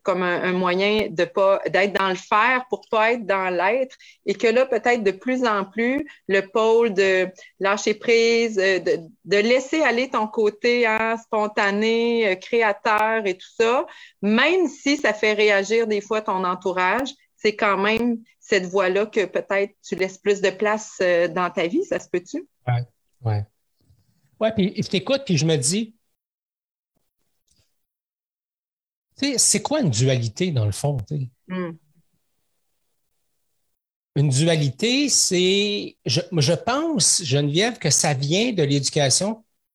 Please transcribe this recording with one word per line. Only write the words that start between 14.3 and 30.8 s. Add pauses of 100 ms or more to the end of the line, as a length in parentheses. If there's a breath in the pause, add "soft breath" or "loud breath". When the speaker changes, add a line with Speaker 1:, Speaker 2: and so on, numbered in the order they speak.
Speaker 1:
si
ça
fait
réagir
des
fois
ton
entourage, (260 soft breath)
c'est
quand
même (200 soft breath)
cette
voie-là
que
peut-être
tu
laisses
plus
de
place,
euh,
dans
ta
vie,
ça
se
peut-tu ? (200)
Speaker 2:
Ouais, (400)
ouais. (960)
Ouais,
puis
je
t'écoute,
puis
je
me
dis, (3250)
tu
sais,
c'est
quoi
une
dualité,
dans
le
fond, (100)